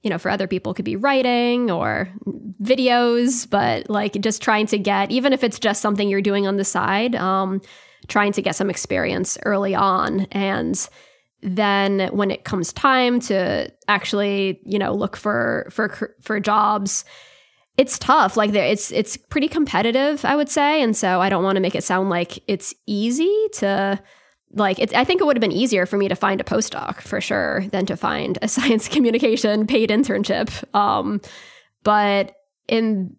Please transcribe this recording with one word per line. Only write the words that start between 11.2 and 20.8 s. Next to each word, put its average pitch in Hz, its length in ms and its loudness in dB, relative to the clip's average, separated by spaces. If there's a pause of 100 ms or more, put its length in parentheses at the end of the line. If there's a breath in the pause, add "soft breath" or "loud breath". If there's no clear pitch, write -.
then 196 720 2
when 196 180 0
it - 140 -6
comes 180 280 -4
time 247 480 2
to 190 500 -2 (160)
actually, 202 760 0
you 202 140 -2
know, - 140 0
look 196 240 -4
for, 226 520 -2
for, - 520 -6
for 214 180 -4
jobs, 208 680 0 (720 loud breath)
it's 262 200 2
tough. 240 400 2
Like, 214 140 2
there, 196 140 2
it's, 202 260 0
it's - 260 -2
pretty 302 300 -2
competitive, 269 800 0
I 277 100 2
would 294 140 0
say. 294 320 2